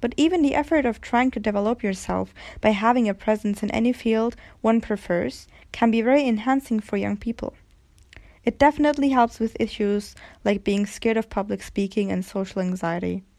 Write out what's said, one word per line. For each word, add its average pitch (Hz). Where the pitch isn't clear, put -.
But 240
even 330
the 277
effort 285
of 226
trying 254
to 233
develop 208
yourself 185
by 214
having 226
a 202
presence 214
in 208
any 233
field 226
one 226
prefers 202
can 233
be 226
very 269
enhancing 240
for -
young 202
people. -
It 226
definitely 294
helps 240
with 220
issues 208
like 202
being 202
scared 226
of 220
public 202
speaking 196
and 185
social 190
anxiety. 180